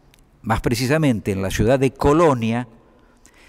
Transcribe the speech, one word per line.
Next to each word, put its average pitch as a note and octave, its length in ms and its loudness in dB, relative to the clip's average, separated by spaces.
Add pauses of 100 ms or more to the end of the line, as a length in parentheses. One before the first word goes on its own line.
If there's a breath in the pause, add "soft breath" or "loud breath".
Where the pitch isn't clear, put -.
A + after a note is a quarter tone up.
(420)
más A2+ 200 -2
precisamente B2 720 -2
en F#2+ 120 -4
la F#2 80 -6
ciudad A#2 260 0
de C3 140 0
Colonia, B2 760 0 (800 soft breath)